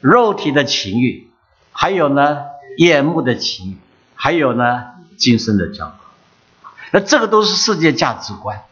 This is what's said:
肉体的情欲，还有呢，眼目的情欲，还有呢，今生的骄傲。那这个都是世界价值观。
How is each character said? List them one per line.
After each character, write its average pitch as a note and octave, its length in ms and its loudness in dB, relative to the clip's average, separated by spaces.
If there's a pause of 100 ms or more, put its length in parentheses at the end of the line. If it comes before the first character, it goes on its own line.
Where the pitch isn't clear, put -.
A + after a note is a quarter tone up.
肉 G#3+ 340 4
体 - 160 -4
的 C#3 140 2
情 G#2 360 -4
欲， B2 300 -2 (400)
还 - 200 -2
有 E3+ 180 0
呢， C#3+ 380 0 (320)
眼 D#3+ 260 4
目 D#3+ 180 -2
的 A#2+ 140 0
情 - 340 -8
欲， F#2 80 -14 (380)
还 D3 160 -2
有 D3 200 0
呢， B2 340 0 (300)
今 A#2 220 2
生 A2+ 180 -2
的 F2 160 -2
骄 - 120 -14
傲。 D2+ 100 -18 (960)
那 - 80 2
这 A3 220 2
个 A3 80 -2
都 G#3+ 160 4
是 F#3+ 100 -2
世 G3+ 240 -2
界 D#3 140 2
价 B2+ 220 -2
值 - 200 -14
观。 G2 380 -12